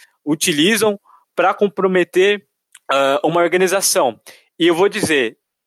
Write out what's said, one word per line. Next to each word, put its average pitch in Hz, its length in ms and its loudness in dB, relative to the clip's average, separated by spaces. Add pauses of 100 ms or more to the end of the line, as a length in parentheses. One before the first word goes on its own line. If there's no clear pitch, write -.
(240)
utilizam 185 760 -2 (340)
pra 185 200 0
comprometer, 190 920 0 (420)
ah, 139 360 2
uma 165 160 0
organização. 175 800 0 (380)
E 165 100 2
eu 170 60 2
vou 190 140 2
dizer, 156 500 -4 (280)